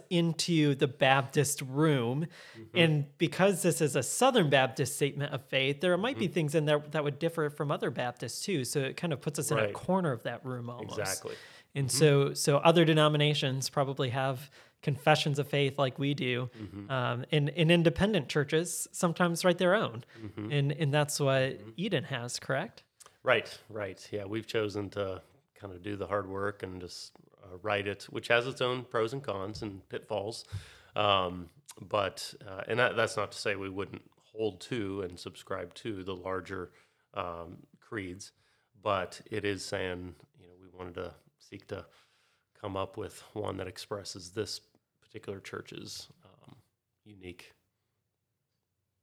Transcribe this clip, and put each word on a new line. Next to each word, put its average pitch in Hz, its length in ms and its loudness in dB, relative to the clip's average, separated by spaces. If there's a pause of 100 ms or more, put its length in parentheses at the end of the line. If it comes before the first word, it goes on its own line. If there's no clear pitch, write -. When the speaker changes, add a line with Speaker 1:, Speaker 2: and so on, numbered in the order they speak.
(100)
Speaker 1:
into 165 640 4
the 139 120 4
Baptist 135 760 2
room. 139 640 2 (280)
Speaker 2:
Mm-hmm. - 240 -4
Speaker 1:
And 151 280 6 (100)
because 180 460 2
this 170 180 4
is 156 160 2
a 139 60 4
Southern 240 480 4
Baptist 131 460 4
statement 139 360 -2
of 131 140 -4
faith, 139 340 0
there 180 160 4
might 233 220 -2
be 214 80 2
Speaker 2:
Mm-hmm. 147 80 -4
Speaker 1:
things 156 200 0
in 156 120 2
there 147 140 4 (100)
that 156 120 -2
would 143 160 -2
differ 165 300 0
from 147 240 -4
other 196 180 -2
Baptists 123 540 -6
too. 156 220 -2
So 147 140 -2
it 135 180 -4
kind 170 160 -2
of 131 80 -6
puts 156 160 -6
us - 120 -2
in - 80 2
a 110 40 4
Speaker 2:
Right. 104 100 0
Speaker 1:
corner 180 400 0
of 113 120 -6
that 120 200 -6
room 123 240 -6
almost. 113 300 -8
Speaker 2:
Exactly. 95 360 -4 (400)
Speaker 1:
And 139 140 0
Speaker 2:
Mm-hmm. - 100 0
Speaker 1:
so, 143 360 6
so 143 240 4
other 165 260 8
denominations 147 840 4
probably 139 400 0
have 139 400 -2 (320)
confessions 151 560 4
of 143 100 -2
faith 143 300 0
like 131 200 0
we 139 140 0
do. 127 380 -2 (120)
Speaker 2:
Mm-hmm. 101 280 -10
Speaker 1:
Um, 123 420 -2
and, 147 160 4
and 160 220 4
independent 175 580 4
churches 160 640 0
sometimes 170 500 0
write 175 140 6
their 180 180 4
own. 123 300 -2 (180)
Speaker 2:
Mm-hmm. 104 300 -6
Speaker 1:
And, 143 200 4
and 147 200 0
that's 147 260 2
what 135 340 2
Speaker 2:
Mm-hmm. 104 260 -14
Speaker 1:
Eden 175 260 -2
has, 120 340 -6
correct? 147 440 -6 (400)
Speaker 2:
Right, 120 360 2 (120)
right. 101 420 -8
Yeah, 104 140 -6
we've 107 200 -6
chosen 104 440 -2
to 95 320 -6 (360)
kind 98 140 -14
of 90 100 -16
do 101 140 -8
the 95 100 -6
hard 98 220 -4
work 98 340 -6
and 92 200 -10
just, - 300 -14 (300)
uh, 90 200 -18
write 101 260 -2
it, 98 220 -6
which - 180 -6
has 123 180 4
its 131 140 -6
own 123 240 -2
pros 113 300 -2
and 101 80 -8
cons 101 400 -6
and 98 260 -10
pitfalls. 107 560 -6 (500)
Um, 92 540 2 (320)
but, 101 540 -4 (120)
uh, 95 220 -10
and 113 100 0
that, 120 160 2
that's 110 220 0
not 101 160 -2
to - 60 -12
say 101 180 -2
we 98 140 -6
wouldn't 95 320 -8 (320)
hold 110 260 -4
to 101 400 -4
and 87 180 -8
subscribe 92 580 -10
to 98 280 -8
the 95 100 -6
larger, 92 580 -6 (420)
um, 87 420 -8 (240)
creeds, 98 520 -10 (500)
but 98 480 -2
it 104 160 -4
is 98 180 -2
saying, 90 500 -6 (240)
you 92 80 -20
know, 90 140 -20
we 92 80 -20
wanted 90 280 -14
to 87 180 -8 (240)
seek - 300 -20
to 95 180 -8 (760)
come 98 160 -6
up 95 220 -4
with 92 240 -10 (100)
one 98 240 -6
that 95 100 -8
expresses 92 640 -12
this - 280 -6 (400)
particular 101 400 -12
church's, - 680 -12 (140)
um, - 340 -20 (500)
unique, 92 480 -18 (1500)